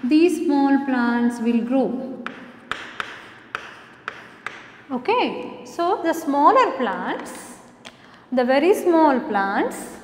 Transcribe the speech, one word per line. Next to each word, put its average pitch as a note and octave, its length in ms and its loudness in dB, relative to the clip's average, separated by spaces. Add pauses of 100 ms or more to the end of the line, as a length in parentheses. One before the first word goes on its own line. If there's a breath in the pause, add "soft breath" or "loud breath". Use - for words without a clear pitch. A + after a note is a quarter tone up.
these D#4 440 2
small C#4 400 2
plants A#3+ 540 0
will A#3 220 2
grow. - 640 -2 (2750 loud breath)
Okay, D4 760 -4
so F4 360 -2
the E4 120 0
smaller E4 640 4
plants, G3+ 540 -6 (1000 loud breath)
the B3 120 2
very C#4+ 280 4
small D#4+ 480 4
plants G#3 560 -2 (280)